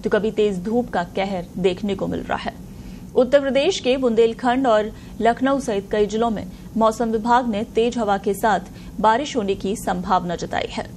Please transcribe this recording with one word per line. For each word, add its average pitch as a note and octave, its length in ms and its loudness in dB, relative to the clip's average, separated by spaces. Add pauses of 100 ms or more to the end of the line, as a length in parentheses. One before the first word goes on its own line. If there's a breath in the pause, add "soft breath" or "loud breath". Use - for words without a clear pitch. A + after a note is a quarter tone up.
तो G#3 60 0
कभी G#3+ 200 2
तेज G#3 340 0
धूप A#3+ 260 0
का F#3 120 0 (140)
कहर F#3+ 300 -4 (120)
देखने F#3 360 0
को F#3 120 -4
मिल E3+ 140 -4
रहा - 180 -4
है। - 140 -6 (640 loud breath)
उत्तर B3+ 260 4
प्रदेश C#4 400 0
के C4 160 2
बुंदेलखंड A#3+ 680 2
और G#3+ 260 4 (280 loud breath)
लखनऊ B3+ 400 2
सहित G3+ 300 -2
कई G#3 160 4
जिलों A3 240 0
में F#3+ 140 -4 (320 loud breath)
मौसम A3+ 340 2
विभाग A#3+ 380 2
ने G#3+ 160 -2 (100)
तेज A#3 240 2
हवा G3+ 200 2
के G3 160 0
साथ F#3+ 360 0 (300 loud breath)
बारिश A3+ 360 2
होने G3 180 0
की G#3 220 -4
संभावना F3+ 600 0
जताई - 340 -4
है। - 260 -8